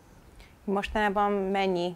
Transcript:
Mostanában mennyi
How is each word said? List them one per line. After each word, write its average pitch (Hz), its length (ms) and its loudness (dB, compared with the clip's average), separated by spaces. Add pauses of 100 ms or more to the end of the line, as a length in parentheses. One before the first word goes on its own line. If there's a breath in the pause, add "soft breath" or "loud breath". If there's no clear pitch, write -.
(640 soft breath)
Mostanában 202 640 0
mennyi 190 640 0